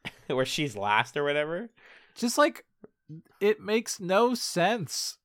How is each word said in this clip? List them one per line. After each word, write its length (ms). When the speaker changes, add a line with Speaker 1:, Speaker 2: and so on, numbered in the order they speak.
Speaker 1:
<laughs> 260
Where 180
she's 300
last 420
or 60
whatever? 460
Speaker 2:
Just, 220
like, 280
it 220
makes 380
no 340
sense. 920